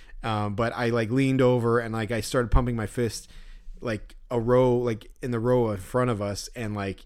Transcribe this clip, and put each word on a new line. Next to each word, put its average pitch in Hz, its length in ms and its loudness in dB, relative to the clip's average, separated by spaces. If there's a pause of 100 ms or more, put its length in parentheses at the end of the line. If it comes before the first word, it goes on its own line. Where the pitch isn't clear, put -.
(220)
Um, 104 320 -2
but 117 200 -2
I, 120 160 0
like, 117 200 0
leaned 131 320 2
over 120 360 4
and, 113 140 -4
like, 110 180 -4
I 117 100 -2
started 123 300 -2
pumping 123 260 4
my 107 100 -2
fist, - 440 -4 (500)
like, 110 340 -8 (160)
a 120 100 0
row, 123 360 6
like, 120 340 -2 (120)
in 127 80 -4
the 120 100 0
row 120 300 2
in 101 80 -2
front 123 320 0
of 104 120 -2
us, 101 340 -6
and, 110 180 -6
like, 98 320 -6